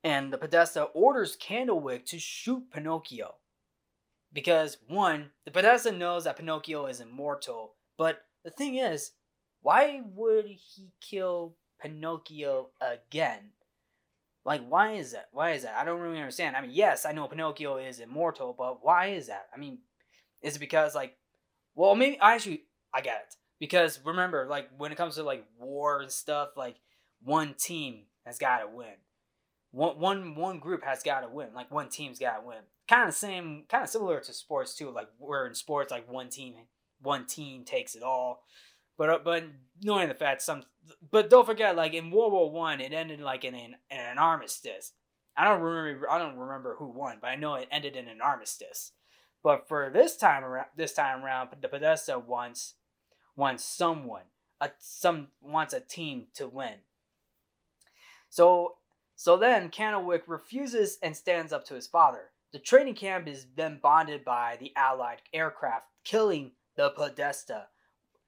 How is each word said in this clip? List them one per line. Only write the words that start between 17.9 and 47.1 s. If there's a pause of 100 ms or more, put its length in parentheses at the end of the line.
immortal,
but
why
is
that?
I
mean, (640)
is
it
because,
like, (580)
well,
maybe,
actually, (280)
I
get
it. (240)
Because,
remember,
like,
when
it
comes
to,
like, (120)
war
and
stuff,
like, (480)
one
team (220)
has
gotta
win. (720)
One,
one,
one
group
has
gotta
win.
Like,
one
team's
gotta
win. (280)
Kinda
same,
kinda
similar
to
sports,
too.
Like, (100)
where
in
sports,
like,
one
team, (460)
one
team
takes
it
all. (540)
But,
uh,
but (380)
knowing
the
fact,
some, (480)
but
don't
forget,
like,
in
World
War
One,
it
ended,
like,
in
an, (140)
in
an
armistice. (420)
I
don't
remember,
I
don't
remember
who
won,